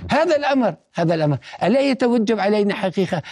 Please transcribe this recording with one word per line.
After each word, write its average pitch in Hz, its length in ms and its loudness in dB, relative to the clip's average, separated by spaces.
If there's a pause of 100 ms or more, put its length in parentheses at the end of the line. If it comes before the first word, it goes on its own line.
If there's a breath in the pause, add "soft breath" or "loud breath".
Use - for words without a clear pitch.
(100)
هذا 311 260 2
الأمر، 269 380 0 (200)
هذا 170 200 0
الأمر 147 240 0 (240 loud breath)
ألا 233 180 2
يتوجب 233 600 0
علينا 202 340 2
حقيقة 185 580 -2